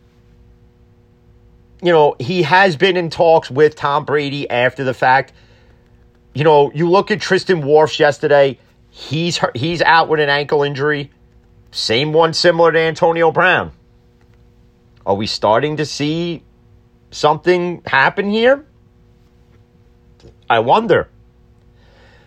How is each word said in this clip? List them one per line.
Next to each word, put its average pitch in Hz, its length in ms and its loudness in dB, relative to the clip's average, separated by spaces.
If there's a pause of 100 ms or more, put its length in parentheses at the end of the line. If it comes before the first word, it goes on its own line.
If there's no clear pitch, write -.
(1800)
you 175 100 0
know, 151 280 4
he 175 220 -2
has 180 340 2
been 180 220 0
in 170 120 -4
talks 165 420 2
with 151 240 2
Tom 147 280 -4
Brady 143 460 -6
after 123 340 -2
the 127 100 -4
fact. 135 380 0 (1000)
You 135 100 -4
know, 147 300 4
you 170 160 -2
look 190 220 0
at 175 100 -4
Tristan 185 400 -2
Wirfs 151 380 2
yesterday. 143 600 2 (300)
He's 165 480 -6
hurt, - 180 -4
he's 160 280 -4
out 160 260 4
with 156 100 0
an 147 100 0
ankle 143 340 -2
injury. 143 480 -4 (600)
Same 139 420 -4
one 165 200 2
similar 170 380 2
to 160 80 0
Antonio 165 520 0
Brown. 156 400 0 (1300)
Are 98 100 -2
we 104 120 -6
starting 131 500 -2
to 151 80 -4
see 160 580 -6 (680)
something 175 720 -2
happen 170 440 0
here? 240 360 0 (1800)
I 117 100 2
wonder. 170 500 0 (1160)